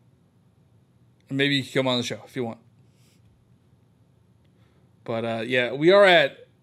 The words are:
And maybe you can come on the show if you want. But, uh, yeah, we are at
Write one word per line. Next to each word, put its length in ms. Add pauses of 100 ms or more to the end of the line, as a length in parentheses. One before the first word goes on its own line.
(1300)
And 80
maybe 180
you 80
can 80
come 160
on 100
the 60
show 220
if 100
you 80
want. 160 (2500)
But, 220
uh, 200
yeah, 280
we 180
are 140
at 420 (160)